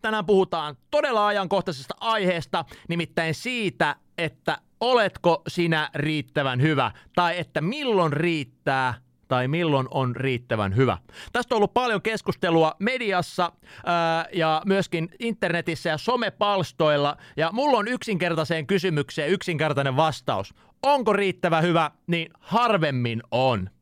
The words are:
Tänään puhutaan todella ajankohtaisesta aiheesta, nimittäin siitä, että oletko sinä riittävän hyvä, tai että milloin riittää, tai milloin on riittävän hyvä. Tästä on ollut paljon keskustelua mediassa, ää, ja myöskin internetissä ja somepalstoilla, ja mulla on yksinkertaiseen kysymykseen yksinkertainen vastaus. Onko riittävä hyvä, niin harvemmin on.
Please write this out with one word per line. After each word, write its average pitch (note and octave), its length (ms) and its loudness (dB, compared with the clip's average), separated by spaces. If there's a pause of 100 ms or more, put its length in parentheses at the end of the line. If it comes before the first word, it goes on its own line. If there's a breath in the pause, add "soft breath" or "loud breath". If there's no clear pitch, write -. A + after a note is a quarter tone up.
Tänään G#3+ 240 -2
puhutaan E3+ 500 2 (160)
todella C4 360 2
ajankohtaisesta F#3+ 720 -2
aiheesta, F#3 640 -2 (220 loud breath)
nimittäin E3 460 -2
siitä, F#3+ 640 -2 (220)
että D#3+ 400 -4 (220)
oletko G#3+ 680 2
sinä E3 480 0
riittävän C#3+ 680 -2
hyvä, C#3 300 2 (240 loud breath)
tai F3 240 2
että D#3 220 -4
milloin G3+ 520 0
riittää, C#3+ 800 -2 (340)
tai B2+ 200 0
milloin D3 440 0
on B2+ 240 -2
riittävän A#2+ 600 -2
hyvä. A#2 220 2 (360 loud breath)
Tästä A#3+ 220 -2
on - 20 2
ollut G#3 160 2
paljon A#3+ 280 0
keskustelua E3+ 760 0
mediassa, G3 720 -2 (340 loud breath)
ää, E3 480 0
ja D#3+ 320 0
myöskin F3+ 440 0 (100)
internetissä E3+ 720 -4
ja D#3 80 -2
somepalstoilla, F3+ 1200 0 (200 loud breath)
ja D#3+ 140 0
mulla B3+ 260 2
on G3+ 100 0
yksinkertaiseen E3+ 800 -2
kysymykseen D#3 600 0
yksinkertainen D3 680 -2
vastaus. C3+ 580 -2 (300 soft breath)
Onko C4 300 2
riittävä F#3 480 0
hyvä, D#3+ 300 2 (160)
niin E3+ 220 -2 (100)
harvemmin D3+ 920 0
on. A#2 380 0 (120)